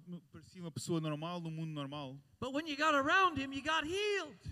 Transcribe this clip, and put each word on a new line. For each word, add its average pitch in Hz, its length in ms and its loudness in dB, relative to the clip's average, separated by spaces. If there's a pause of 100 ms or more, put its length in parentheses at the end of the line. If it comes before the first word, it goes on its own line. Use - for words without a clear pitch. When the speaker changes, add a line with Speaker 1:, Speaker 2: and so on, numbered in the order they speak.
(320)
Speaker 1:
parecia 170 300 -16
uma 170 100 -8
pessoa 165 280 0
normal, 156 420 -4
num 165 100 -6
mundo 160 220 -6
normal. 143 440 -6 (240)
Speaker 2:
But 254 120 -4
when 320 140 0
you 285 100 -4
got 302 160 6
around 320 440 6
him, 269 160 -4
you 269 80 -4
got 311 240 2
healed. 370 500 0 (160)